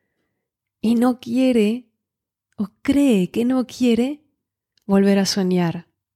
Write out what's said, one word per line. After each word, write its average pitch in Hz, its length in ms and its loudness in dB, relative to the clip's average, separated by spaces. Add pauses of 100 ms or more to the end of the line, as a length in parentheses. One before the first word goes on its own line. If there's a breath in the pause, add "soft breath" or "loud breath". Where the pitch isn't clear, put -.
(800)
Y 226 140 0
no 247 260 0
quiere, 240 680 -2 (680)
o 202 140 -8 (100)
cree 269 500 2
que 226 140 -4
no 254 220 -2
quiere, 247 580 -2 (640)
volver 196 320 2
a 190 80 0
soñar, 180 600 -2 (280)